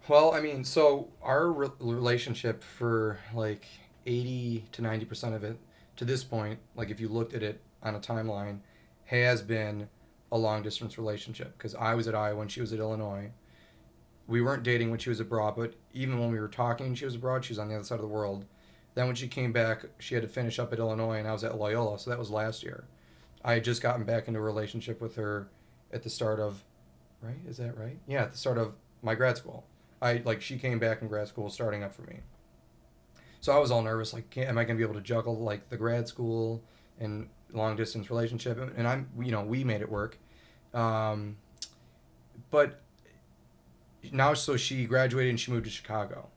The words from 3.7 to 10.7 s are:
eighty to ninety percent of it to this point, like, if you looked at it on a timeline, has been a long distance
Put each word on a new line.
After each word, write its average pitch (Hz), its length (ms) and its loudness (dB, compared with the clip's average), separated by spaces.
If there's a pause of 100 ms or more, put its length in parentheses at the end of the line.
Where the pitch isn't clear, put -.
eighty 120 680 -2
to 117 100 -6
ninety 110 220 0
percent 113 280 -6
of 104 100 -4
it 113 140 -6 (400)
to 123 80 -4
this 131 180 0
point, 110 360 -4 (160)
like, 107 160 -6
if 104 80 -8
you 113 100 -2
looked 113 240 -2
at 113 80 -4
it 104 180 -4 (220)
on 107 140 -4
a 104 40 -6
timeline, 104 600 -4 (460)
has 123 360 4
been 107 480 -2 (420)
a 117 60 2
long 107 240 2
distance 107 360 -6